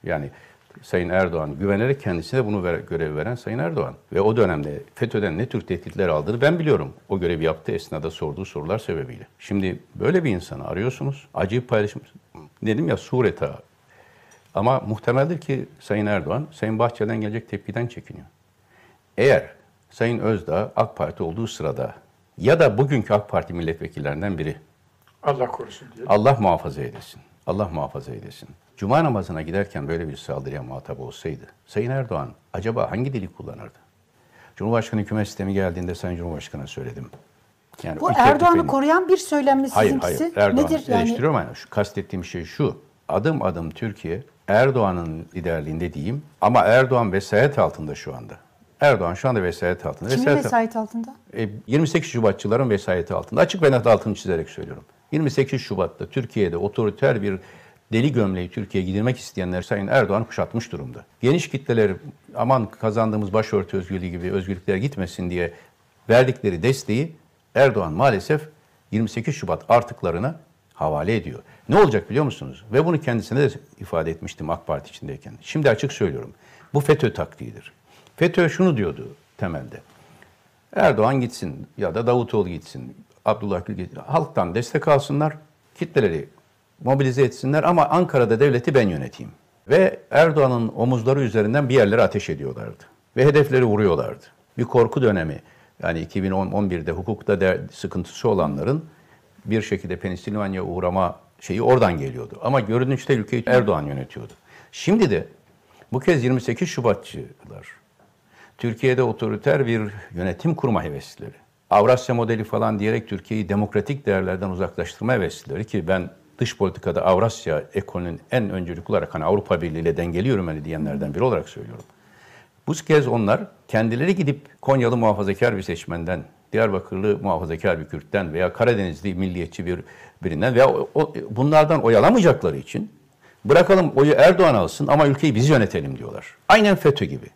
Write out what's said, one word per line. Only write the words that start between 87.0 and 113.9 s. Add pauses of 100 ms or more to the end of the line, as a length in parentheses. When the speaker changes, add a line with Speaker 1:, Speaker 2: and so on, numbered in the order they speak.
Speaker 1:
etsinler
ama
Ankara'da
devleti
ben
yöneteyim. (360)
Ve (100)
Erdoğan'ın
omuzları
üzerinden
bir
yerlere
ateş
ediyorlardı. (320)
Ve
hedefleri
vuruyorlardı. (340)
Bir
korku
dönemi, (400)
yani
iki
bin
on,
on
birde
hukukta
de-, (120)
sıkıntısı
olanların (600)
bir
şekilde
Pensilvanya
uğrama (200)
şeyi
oradan
geliyordu.
Ama
görünüşte
ülkeyi
Erdoğan
yönetiyordu. (400)
Şimdi
de (640)
bu
kez
yirmi
sekiz
Şubatçılar, (920)
Türkiye'de
otoriter
bir (320)
yönetim
kurma
heveslileri, (360)
Avrasya
modeli
falan
diyerek
Türkiye'yi
demokratik